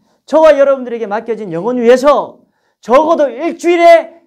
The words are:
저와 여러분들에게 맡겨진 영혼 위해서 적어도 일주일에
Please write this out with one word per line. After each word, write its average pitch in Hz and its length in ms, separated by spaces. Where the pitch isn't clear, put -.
저와 311 320
여러분들에게 247 500
맡겨진 214 440
영혼 208 260
위해서 240 640
적어도 302 480
일주일에 330 1000